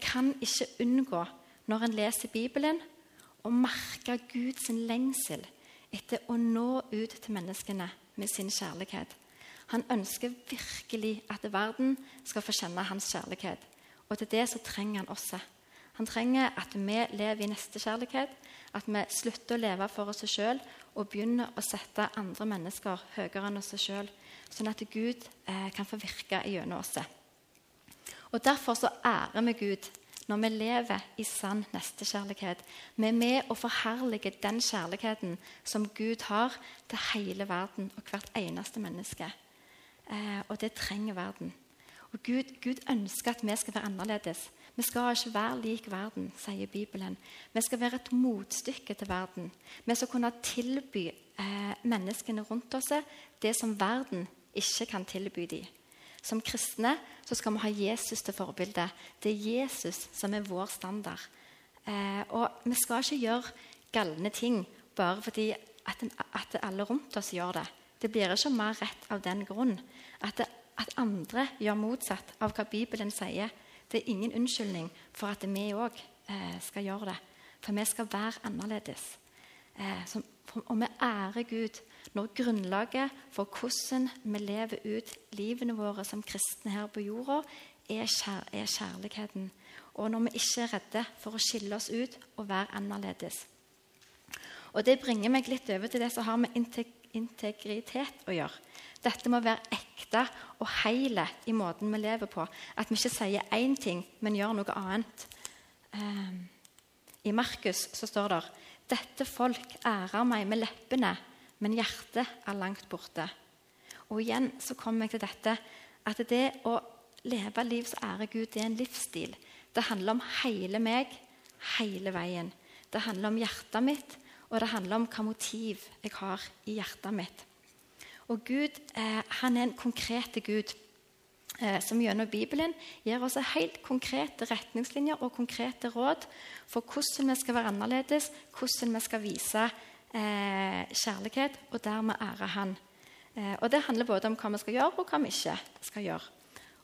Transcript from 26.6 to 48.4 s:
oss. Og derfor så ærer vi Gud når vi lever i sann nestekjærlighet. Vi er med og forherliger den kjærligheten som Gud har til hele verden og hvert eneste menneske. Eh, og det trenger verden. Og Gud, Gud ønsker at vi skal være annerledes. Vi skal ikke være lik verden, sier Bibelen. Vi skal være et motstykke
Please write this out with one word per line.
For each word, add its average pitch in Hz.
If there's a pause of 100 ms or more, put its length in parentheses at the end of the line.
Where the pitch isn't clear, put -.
oss. - (1300)
Og 226
derfor 269
så - (140)
ærer 220
vi 233
Gud 202 (380)
når 208
vi 220
lever 220 (180)
i 226
sann 208
nestekjærlighet. 196 (380)
Vi 220
er 226
med 240
og 226
forherliger 226 (120)
den 220
kjærligheten 196 (260)
som 208
Gud 226
har 226 (320)
til 226 (140)
hele 196
verden 190
og -
hvert -
eneste 185
menneske. 175 (800)
Eh, 208
og 208
det 220
trenger 208
verden. 180 (600)
Og 220
Gud, 254 (180)
Gud 262 (100)
ønsker 226
at 240
vi 208
skal -
være 214
annerledes. 208 (260)
Vi 240
skal 240
ikke 233
være 226
lik 220
verden, 190
sier 196
Bibelen. 196 (360)
Vi 226
skal 226
være 240
et -
motstykke 247